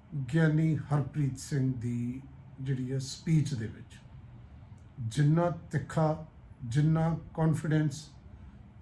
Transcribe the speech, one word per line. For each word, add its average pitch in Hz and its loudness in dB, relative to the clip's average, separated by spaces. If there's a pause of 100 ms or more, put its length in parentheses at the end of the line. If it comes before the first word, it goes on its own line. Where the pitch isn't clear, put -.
(340)
ਗਿਆਨੀ 160 4
ਹਰਪ੍ਰੀਤ 143 -2
ਸਿੰਘ 131 0
ਦੀ 120 -4 (400)
ਜਿਹੜੀ 127 -2
ਹੈ 135 -2
ਸਪੀਚ 147 2
ਦੇ 110 -4
ਵਿੱਚ। - -14 (1000)
ਜਿੰਨਾ 151 4
ਤਿੱਖਾ, 160 0 (400)
ਜਿੰਨਾ 160 4 (160)
ਕੌਨਫੀਡੈਂਸ 156 0 (720)